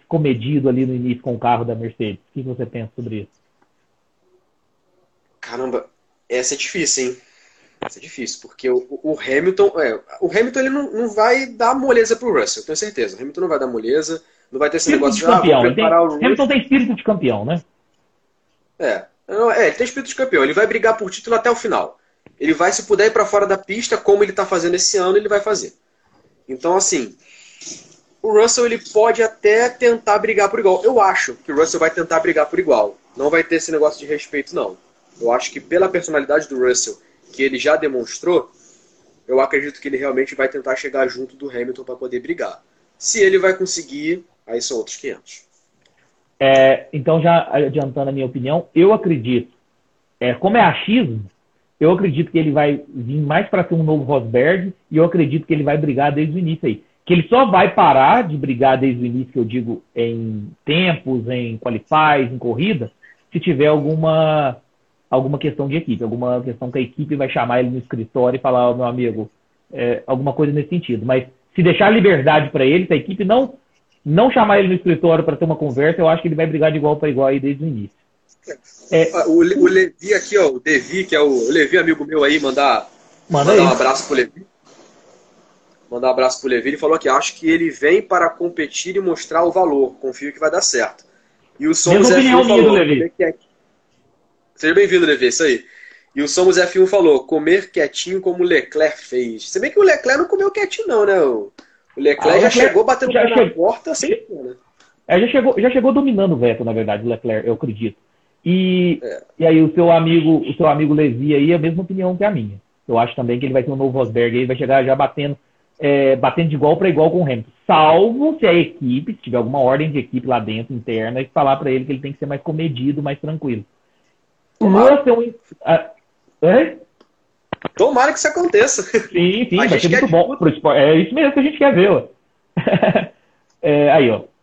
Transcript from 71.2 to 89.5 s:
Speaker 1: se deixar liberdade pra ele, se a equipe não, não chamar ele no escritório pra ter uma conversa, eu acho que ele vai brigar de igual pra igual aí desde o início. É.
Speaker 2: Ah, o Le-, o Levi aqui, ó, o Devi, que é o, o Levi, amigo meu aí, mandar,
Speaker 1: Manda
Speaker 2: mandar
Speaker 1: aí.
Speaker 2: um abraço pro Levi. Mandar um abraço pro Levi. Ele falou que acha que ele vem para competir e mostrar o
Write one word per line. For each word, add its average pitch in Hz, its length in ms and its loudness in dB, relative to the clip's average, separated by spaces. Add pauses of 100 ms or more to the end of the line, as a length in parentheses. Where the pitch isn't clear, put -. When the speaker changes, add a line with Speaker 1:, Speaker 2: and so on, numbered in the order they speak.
Speaker 1:
se 185 80 0
deixar 180 260 4
liberdade 156 600 4
pra 135 140 0
ele, 170 220 2
se 180 60 0
a 156 40 2
equipe 190 280 -4
não, 247 300 2 (500)
não 196 260 4
chamar 208 280 4
ele 190 100 2
no 185 60 0
escritório 165 500 2
pra 156 100 -2
ter 160 120 -4
uma 156 100 -2
conversa, 147 420 -2
eu 160 100 2
acho 165 120 2
que 175 80 -4
ele 156 60 -2
vai 160 120 -2
brigar 156 240 0
de 151 60 -4
igual 147 200 0
pra 156 120 -4
igual 135 200 0
aí 135 120 0
desde 139 240 -6
o - 20 -4
início. 110 320 -8 (920)
É. 165 240 2
Speaker 2:
Ah, - 140 0
o 170 140 6
Le-, 185 120 4
o - 120 4
Levi 190 480 2
aqui, 202 240 -2
ó, 165 100 4
o 127 100 -4
Devi, 151 460 -2
que 175 100 -6
é 147 60 2
o, 147 80 4
o 123 220 0
Levi, 160 260 2
amigo 160 300 0
meu 151 180 0
aí, 147 160 2
mandar, 135 500 0 (380)
Speaker 1:
Manda 147 220 2
Speaker 2:
mandar 202 120 6
Speaker 1:
aí. 147 60 4
Speaker 2:
um - 20 4
abraço 131 360 0
pro 143 100 -2
Levi. 123 300 -4 (1400)
Mandar 123 180 -2
um - 20 2
abraço 127 300 0
pro 135 80 -6
Levi. 123 220 -2
Ele 147 80 -6
falou 156 200 0
que 147 100 -2
acha 135 260 0
que 160 140 -6
ele 165 220 0
vem 156 300 2
para 175 300 0
competir 175 640 -8
e 196 40 -2
mostrar 170 440 -2
o 165 80 0